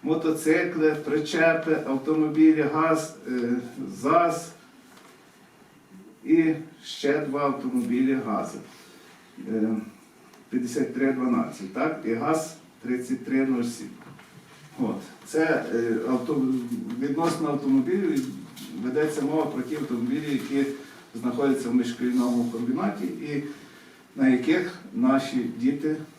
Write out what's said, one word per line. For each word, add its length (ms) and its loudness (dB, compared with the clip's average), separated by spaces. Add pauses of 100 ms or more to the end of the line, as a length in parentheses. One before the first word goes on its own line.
мотоцикли, 920 2 (100)
причепи, 720 2 (100)
автомобілі 840 4
газ, 420 0 (120)
е, 220 -2 (520)
заз, 500 4 (1700)
і 280 6 (300)
ще 360 0
два 260 -2
автомобілі 800 0
гази. 320 -4 (920)
Е, 200 0 (800)
п'ятдесят 440 -2
три 200 2
дванадцять, 600 -2
так? 320 -2
І 80 0
газ 440 -2 (260)
тридцять 420 -4
три 200 2
нуль 180 0
сім. 240 -6 (920)
От. 160 0 (300)
Це, 400 2 (100)
е, 200 2 (140)
авто-, 440 0 (460)
відносно 500 0
автомобілів 760 2 (580)
ведеться 380 0
мова 240 0
про 160 -4
ті 140 -4
автомобілі, 560 -2
які 380 0 (520)
знаходяться 480 0
в 60 0
міжшкільному 760 2
комбінаті 540 -2
і 380 -4 (720)
на 140 4
яких 440 2 (200)
наші 440 2 (200)
діти 380 0 (240)